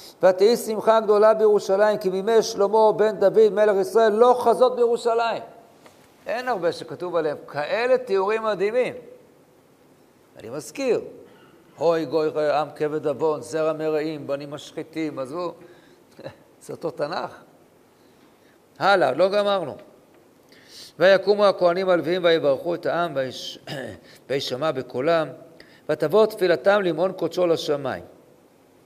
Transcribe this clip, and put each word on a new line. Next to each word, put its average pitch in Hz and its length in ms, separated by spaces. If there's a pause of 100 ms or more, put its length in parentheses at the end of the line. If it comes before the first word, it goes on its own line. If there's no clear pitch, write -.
(240)
ותהי 190 340
שמחה 220 420
גדולה 214 340
בירושלים, 208 640
כי 185 120
מימי 196 320
שלמה 208 500
בן 202 280
דוד 202 320
מלך 208 300
ישראל 208 320
לא 240 260
חזות 240 360
בירושלים." 233 680 (840)
אין 247 200
הרבה 175 240
שכתוב 165 440
עליהם 156 220 (100)
כאלה 220 500
תיאורים 208 460
מדהימים. 214 500 (1500)
אני 107 100
מזכיר, 156 520 (760)
"הוי 165 280
גוי 151 460
עם 143 240
כבד 151 320
עוון, 156 340
זרע 156 320
מרעים, 151 540
בנים 139 240
משחיתים", 151 680
עזבו, 160 340 (560)
<laughs> - 560
זה 143 80
אותו 151 180
תנ״ך. 160 500 (1400)
הלאה, 170 320
לא 165 180
גמרנו. 196 460 (1200)
"ויקומו 196 460
הכהנים 185 440
הלוויים 175 340
ויברכו 147 520
את - 100
העם, 160 300
ויש-, 131 440 (300)
<clears throat> - 400
וישמע 135 420
בקולם, 143 560 (600)
ותבוא 160 360
תפילתם 196 560
למעון 175 300
קודשו 180 360
לשמיים." 139 560 (840)